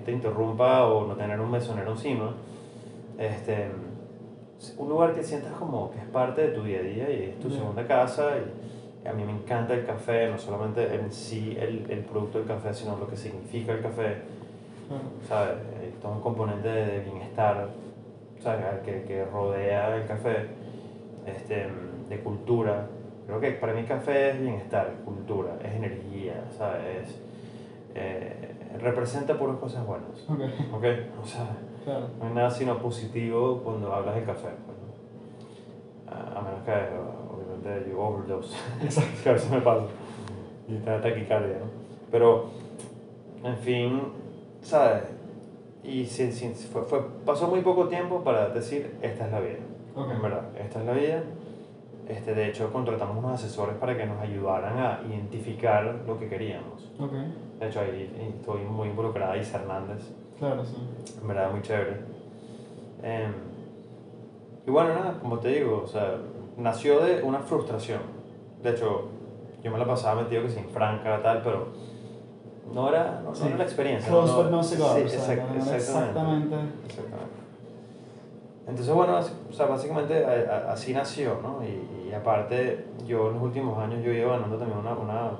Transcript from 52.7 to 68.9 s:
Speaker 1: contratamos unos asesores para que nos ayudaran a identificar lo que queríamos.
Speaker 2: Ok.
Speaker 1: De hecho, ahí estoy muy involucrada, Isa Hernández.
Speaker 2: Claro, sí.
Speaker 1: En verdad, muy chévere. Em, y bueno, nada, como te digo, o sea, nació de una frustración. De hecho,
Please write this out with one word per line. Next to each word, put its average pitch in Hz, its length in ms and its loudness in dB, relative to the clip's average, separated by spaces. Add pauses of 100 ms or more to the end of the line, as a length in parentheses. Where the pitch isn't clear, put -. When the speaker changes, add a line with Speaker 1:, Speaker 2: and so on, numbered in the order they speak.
Speaker 1:
contratamos 107 460 0
unos 123 140 0
asesores 104 440 -2
para - 200 0
que 107 100 -2
nos 104 140 -2
ayudaran 101 580 0
a 117 300 2
identificar 110 960 2
lo 110 120 -2
que 107 100 -6
queríamos. 98 640 -6 (100)
Speaker 2:
Ok. 139 120 -2 (480)
Speaker 1:
De 110 80 -2
hecho, 107 120 -2
ahí 98 580 -4
estoy 101 260 -4
muy 107 240 -2
involucrada, 101 480 0
Isa 101 240 -2
Hernández. 98 420 -6 (360)
Speaker 2:
Claro, 139 260 0
sí. - 120 -6 (440)
Speaker 1:
En 104 80 -4
verdad, 98 240 2
muy 101 100 0
chévere. 101 340 0 (1040)
Em, 110 300 -2 (1300)
y 127 40 -2
bueno, 165 240 8
nada, 180 260 0
como 117 180 -2
te 113 100 0
digo, 123 360 2
o - 20 -8
sea, 101 300 0 (400)
nació 143 440 6
de 175 220 6
una 135 180 2
frustración. 110 600 0 (640)
De 120 80 4
hecho, 110 380 2 (540)